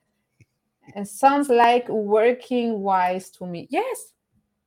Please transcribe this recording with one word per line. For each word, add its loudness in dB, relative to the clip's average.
and -10
sounds 2
like 4
working 0
wise -2
to -16
me. -12
Yes, -6